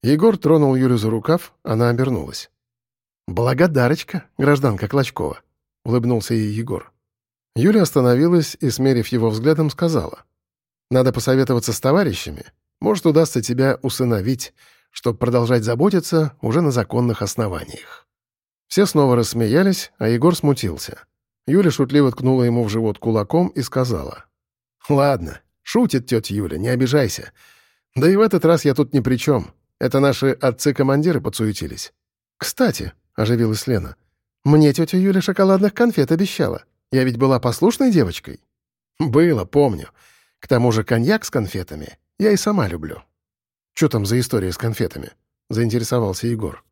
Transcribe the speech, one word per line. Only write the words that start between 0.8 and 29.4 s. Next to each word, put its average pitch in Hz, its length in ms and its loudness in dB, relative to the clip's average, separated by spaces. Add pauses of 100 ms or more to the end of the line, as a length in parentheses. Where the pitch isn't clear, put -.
за 107 120 -2
рукав, 117 440 -4 (100)
она 117 260 0
обернулась. 120 600 -4 (760)
"Благодарочка, 131 960 0 (120)
гражданка 135 500 2
Клочкова", — 113 540 -4 (440)
улыбнулся 117 480 0
ей 107 180 -2
Егор. 110 400 -8 (640)
Юля 190 280 4
остановилась 147 760 2
и, 143 100 0
смерив 127 380 0
его 113 220 0
взглядом, 147 400 0
сказала: 156 560 -4 (640)
"Надо 127 240 2
посоветоваться 127 580 0
с - 80 -4
товарищами. 131 680 -2 (360)
Может, 196 240 -2
удастся 151 360 2
тебя 127 400 0
усыновить, 120 720 -2 (360)
чтоб - 280 -6
продолжать 120 460 2
заботиться 156 800 0
уже 117 200 0
на 151 100 2
законных 120 500 -2
основаниях". - 880 -8 (600)
Все 196 180 2
снова 139 300 2
рассмеялись, 120 840 0
а 110 100 -2
Егор 127 280 2
смутился. - 680 -4 (420)
Юля 170 260 2
шутливо 135 400 2
ткнула 127 320 0
ему 120 200 2
в 104 60 -2
живот 107 280 -2
кулаком 117 520 0
и - 120 -6
сказала: 117 640 -4 (640)
"Ладно, 139 520 0 (200)
шутит 165 460 0
тетя 110 260 -2
Юля, 90 240 -6
не 107 120 -4
обижайся. 127 640 -2 (640)
Да 151 140 4
и 190 60 4
в 202 60 2
этот 202 240 2
раз 165 200 4
я 139 80 2
тут 135 200 0
ни 135 80 2
при 123 160 0
чем. 123 340 -2 (260)